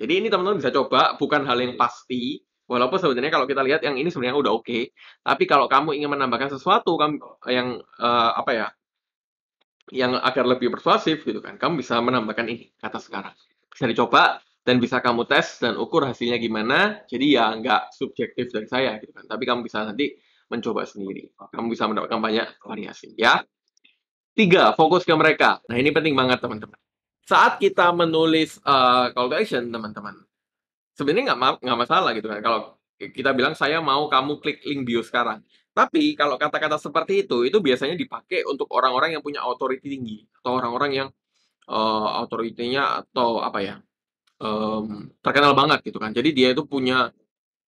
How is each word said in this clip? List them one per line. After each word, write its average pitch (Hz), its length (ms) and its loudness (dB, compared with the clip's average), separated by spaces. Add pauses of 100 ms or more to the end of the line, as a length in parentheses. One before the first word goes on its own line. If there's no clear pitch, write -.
Jadi, 170 240 0
ini 220 80 0
teman-teman 190 240 0
bisa 131 160 -2
coba, 135 480 2
bukan 143 240 0
hal 123 160 0
yang 123 160 -4
pasti. 127 640 -4 (240)
Walaupun 123 320 0
sebenarnya 143 320 0
kalau 156 160 2
kita 139 160 -2
lihat 139 240 0
yang 139 160 -2
ini 160 80 -2
sebenarnya 139 320 -2
udah 113 160 2
oke. 120 320 -6 (320)
Tapi - 240 -2
kalau 139 240 2
kamu 147 320 0
ingin 147 160 -4
menambahkan 131 320 -2
sesuatu, 175 480 0
kamu 151 240 -2 (320)
yang, 123 240 -2
eh, 117 540 0 (100)
apa 151 160 -4
ya, 107 100 -2 (1300)
yang 127 240 0
agar 127 320 0
lebih 123 240 0
persuasif 165 560 0
gitu 107 160 -6
kan, 98 160 -18
kamu 139 240 -2
bisa 117 160 0
menambahkan 117 480 -2
ini, 117 320 -10
kata - 240 -10
sekarang. 98 320 -14 (320)
Bisa - 160 -4
dicoba 120 560 2 (240)
dan 123 160 4
bisa 120 240 0
kamu 117 240 0
tes 156 320 0
dan 117 160 0
ukur 139 320 0
hasilnya 120 320 -2
gimana. 123 640 0
Jadi, 135 320 2
ya, 113 160 2
nggak 110 400 -2
subjektif 123 560 -6
dari 107 160 -6
saya 127 320 -2
gitu - 160 -18
kan. 98 160 -20
Tapi 113 160 -8
kamu 123 160 0
bisa 110 240 -6
nanti 110 320 -6 (320)
mencoba 104 400 -6
sendiri. 98 480 -14
Kamu 117 320 -10
bisa 113 160 -4
mendapatkan 107 320 -2
banyak 110 480 -4
variasi - 500 -14
ya. 131 300 2 (880)
Tiga, 175 400 6
fokus 160 320 4
ke 170 80 2
mereka. 151 560 4
Nah, 117 80 -4
ini 143 160 2
penting 151 240 0
banget, 127 240 2
teman-teman, 107 400 -10 (440)
saat 202 320 4
kita 190 400 4
menulis, 160 640 2
eh, 127 460 4 (100)
call 127 160 0
to 151 80 -2
action, 123 320 -4
teman-teman, 107 420 -12 (800)
sebenarnya 165 400 0
nggak 123 80 -2
ma-, 139 200 0
nggak 123 200 -2
masalah 151 320 0
gitu 110 160 -6
kan. 107 160 -8
Kalau 117 160 0 (340)
kita 127 400 -4
bilang, 139 240 0
"Saya 156 240 -2
mau 147 240 0
kamu 139 320 0
klik 147 300 -6
link 139 180 -4
bio 117 160 0
sekarang." 113 400 -4 (320)
Tapi 156 400 2
kalau 147 240 0
kata-kata 151 400 -2
seperti 165 480 -2
itu, 120 160 0
itu 131 160 2
biasanya 147 400 2
dipakai - 480 -6
untuk 143 240 -4
orang-orang 131 480 0
yang - 80 -8
punya 147 160 -6
authority 131 480 -4
tinggi 117 320 -10 (160)
atau 127 240 -2
orang-orang 123 320 -2
yang, 135 140 -2 (580)
eh, 110 420 0 (140)
authority-nya 117 800 -4
atau 117 400 0
apa 117 220 -4
ya, 101 120 -8 (640)
em, 107 800 -4
terkenal 139 400 4
banget 143 240 2
gitu 101 160 -12
kan. 107 160 -8
Jadi 123 160 2
dia 127 240 4
itu 151 140 -2
punya, 127 420 0 (580)